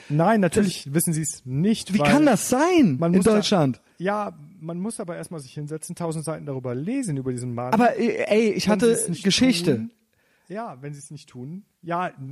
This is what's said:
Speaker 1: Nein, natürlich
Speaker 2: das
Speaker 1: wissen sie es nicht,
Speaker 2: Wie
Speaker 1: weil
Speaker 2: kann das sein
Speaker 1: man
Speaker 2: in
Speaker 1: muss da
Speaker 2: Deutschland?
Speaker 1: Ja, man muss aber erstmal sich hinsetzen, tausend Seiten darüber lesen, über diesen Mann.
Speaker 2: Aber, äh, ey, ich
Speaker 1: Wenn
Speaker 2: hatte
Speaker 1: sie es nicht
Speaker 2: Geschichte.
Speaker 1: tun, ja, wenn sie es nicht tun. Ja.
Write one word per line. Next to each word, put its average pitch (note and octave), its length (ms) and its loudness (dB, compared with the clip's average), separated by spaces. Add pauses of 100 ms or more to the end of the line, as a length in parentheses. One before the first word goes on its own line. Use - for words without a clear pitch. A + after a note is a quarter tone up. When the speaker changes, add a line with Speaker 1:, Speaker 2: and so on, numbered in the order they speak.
Speaker 1:
Nein, E3+ 320 4
natürlich F#3+ 460 0
Speaker 2:
das C#3 80 -10
Speaker 1:
wissen E3+ 180 0
sie D#3 120 -2
es - 220 -10
nicht, F3 480 -2
Speaker 2:
Wie G3+ 60 2
Speaker 1:
weil D3 100 4
Speaker 2:
kann D4+ 160 6
das B3 220 2
sein C#4+ 500 4
Speaker 1:
man E3 140 2
Speaker 2:
in F#3 60 4
Speaker 1:
muss F#3 80 4
da A3 100 6
Speaker 2:
Deutschland? E3 460 2 (160)
Speaker 1:
Ja, G3 400 -4 (240)
man E3+ 180 -10
muss A3 220 -8
aber E3+ 160 -8
erstmal E3 240 -12
sich B2+ 120 -20
hinsetzen, D3+ 420 -10
tausend D#3+ 280 -6
Seiten D#3+ 220 -8
darüber C3 280 -6
lesen, F3+ 440 -4
über B2+ 160 -4
diesen B2 200 -6
Mann. B2 200 -4
Speaker 2:
Aber, A3+ 260 4
äh, - 300 0
ey, G#3+ 240 4
ich F#3+ 140 -2
Speaker 1:
Wenn G3+ 40 2
Speaker 2:
hatte G#3 140 2
Speaker 1:
sie - 60 6 (100)
es - 80 -6
nicht E3+ 160 -6
Speaker 2:
Geschichte. F3 500 2
Speaker 1:
tun, A3+ 160 -6 (560)
ja, G3 320 -12
wenn C#3+ 140 -12
sie C#3+ 60 -16
es - 120 -20
nicht D3 160 -18
tun. D3 380 -14 (160)
Ja. E3+ 300 -4 (200)